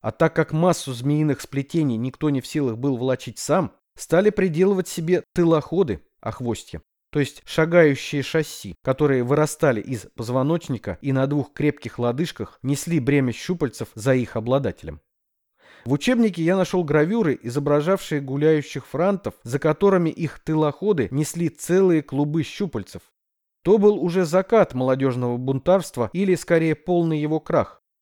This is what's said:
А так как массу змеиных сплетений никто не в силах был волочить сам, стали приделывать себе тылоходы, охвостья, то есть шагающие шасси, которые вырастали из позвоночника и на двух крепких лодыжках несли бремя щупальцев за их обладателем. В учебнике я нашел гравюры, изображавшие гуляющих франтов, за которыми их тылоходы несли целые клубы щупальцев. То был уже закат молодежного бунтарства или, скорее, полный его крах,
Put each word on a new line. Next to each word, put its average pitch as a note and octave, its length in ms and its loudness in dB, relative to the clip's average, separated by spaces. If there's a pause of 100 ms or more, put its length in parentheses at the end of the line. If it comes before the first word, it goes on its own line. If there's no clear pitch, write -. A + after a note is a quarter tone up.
А A2 100 -6
так - 240 0
как D#3+ 160 0
массу D#3+ 420 0
змеиных D3 460 0
сплетений C#3 560 -2
никто C3 340 -4
не C3+ 120 0
в - 60 -16
силах C3 300 -2
был C3 200 -2
волочить B2+ 420 -4
сам, E3 320 0 (260)
стали G3+ 340 2
приделывать F#3 580 0
себе E3+ 340 0 (100)
тылоходы, D#3+ 680 2 (180)
охвостья, A2 640 -8 (320)
то D3 80 0
есть - 240 -4
шагающие D#3+ 760 2
шасси, - 640 -6
которые C3 400 2
вырастали C#3+ 560 0
из A2+ 340 -8
позвоночника C3 840 -4
и C3+ 140 -2
на C3+ 140 2
двух C#3+ 260 -4
крепких D3 460 -4
лодыжках B2 640 -4
несли C#3+ 360 -2
бремя C3 320 2
щупальцев C#3 640 -6
за A#2 180 0
их B2+ 220 -2
обладателем. A2 640 -4 (880)
В A#2+ 80 0
учебнике A3 480 0
я F3 160 2
нашел F3+ 260 0
гравюры, D#3 600 2
изображавшие D3 760 0
гуляющих C#3+ 680 -2
франтов, F3 560 -2
за B2+ 160 -4
которыми F3 500 2
их - 300 -8
тылоходы D#3 720 0
несли D#3 360 -2
целые F3 540 2
клубы D3 400 -2
щупальцев. A#2+ 640 -8 (600)
То G3+ 140 6
был G3+ 260 4
уже F3+ 220 0
закат F#3 480 2
молодежного B2+ 640 0
бунтарства C3+ 720 0
или, F#3+ 220 0
скорее, D#3+ 400 2
полный E3 460 0
его D3+ 200 -2
крах, - 440 -2 (180)